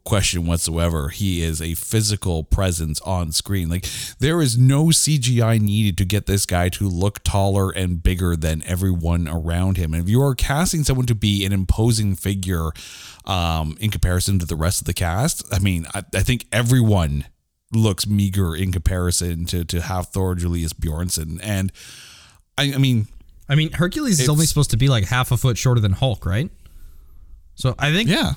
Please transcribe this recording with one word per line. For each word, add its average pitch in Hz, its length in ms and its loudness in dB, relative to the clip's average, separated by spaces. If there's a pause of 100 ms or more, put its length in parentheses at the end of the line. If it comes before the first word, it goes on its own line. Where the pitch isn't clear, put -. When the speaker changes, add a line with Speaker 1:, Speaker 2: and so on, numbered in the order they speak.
Speaker 1:
question 90 420 0
whatsoever. 82 640 0
He 92 320 -2
is 80 220 -2
a 82 100 -4
physical 101 720 -2
presence 82 580 0
on 87 300 -2
screen. 90 380 -2
Like, 90 180 -2 (320)
there 156 200 2
is 127 160 2
no 139 360 6
C 151 260 2
G 120 240 2
I 113 160 4
needed 104 400 2
to 98 80 2
get 101 220 0
this 98 180 0
guy 90 240 0
to 101 180 -2
look 92 360 -2
taller 98 480 2
and 90 320 -2
bigger 90 320 2
than 78 320 -2
everyone 87 600 0
around 85 500 0
him. 80 180 -2
And 85 80 -2
if 90 60 -2
you 120 120 4
are 139 140 2
casting 156 480 0
someone 127 240 0
to 117 80 0
be 101 280 0
an 95 100 0
imposing 107 600 2
figure, 92 560 -2 (560)
um, 82 540 0
in 107 100 -2
comparison 90 480 0
to 87 80 -2
the 82 100 -6
rest 78 240 0
of - 60 -8
the 85 80 -2
cast, 92 580 -2
I 101 60 0
mean, 90 380 0
I, 104 80 -6 (100)
I 98 80 0
think 123 300 -2
everyone 104 720 2 (460)
looks 110 340 2
meager 98 500 0
in 92 160 -2
comparison 87 760 -2
to, 85 200 -4
to 85 160 -2
half 90 320 -6
Thor 95 220 0
Julius 85 380 -2
Bjornsson. 80 680 -4
And 95 300 -2 (880)
I, 139 160 0
I - 20 -2
mean, 127 300 2 (420)
Speaker 2:
I 139 60 2
mean, 156 180 2
Hercules 214 400 0
is 156 80 4
Speaker 1:
it's 131 80 2
Speaker 2:
only 151 160 4
supposed 147 260 2
to 113 60 2
be, 131 100 4
like, 120 160 4
half 123 300 0
a 117 40 4
foot 123 200 2
shorter 123 240 2
than 104 100 2
Hulk, 120 340 -2
right? 107 240 -2 (1080)
So 127 220 -2
I 147 140 0
think 185 180 2
Speaker 1:
Yeah. 277 280 2